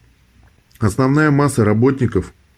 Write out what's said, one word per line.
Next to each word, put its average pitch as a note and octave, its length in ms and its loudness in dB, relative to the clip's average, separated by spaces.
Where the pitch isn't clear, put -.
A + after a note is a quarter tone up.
Основная C3+ 520 0
масса C#3 340 0
работников A2+ 680 0